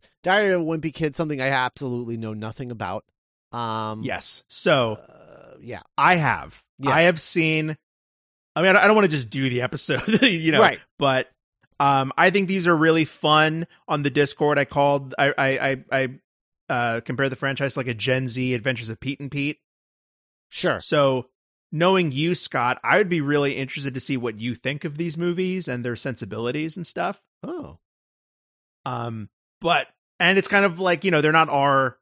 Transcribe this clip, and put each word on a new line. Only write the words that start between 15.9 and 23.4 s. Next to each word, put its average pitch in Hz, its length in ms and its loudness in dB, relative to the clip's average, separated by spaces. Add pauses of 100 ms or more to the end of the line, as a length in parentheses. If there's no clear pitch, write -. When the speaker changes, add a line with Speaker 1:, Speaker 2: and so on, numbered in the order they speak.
Speaker 2:
I, 135 180 0 (600)
uh, 120 320 -2
compare 135 300 -2
the 127 60 -10
franchise 135 380 -4
to, 143 60 -6
like, 120 80 -6
a 120 60 -4
Gen 127 340 -2
Z 127 240 -2
Adventures 117 380 -4
of 110 100 -12
Pete 139 200 -8
and 139 100 -10
Pete. 143 300 -6 (880)
Speaker 1:
Sure. - 320 -2
Speaker 2:
So 135 480 0 (420)
knowing 175 380 2
you, 156 240 0
Scott, 127 480 -2
I 135 160 4
would 202 100 2
be 170 120 0
really 143 360 0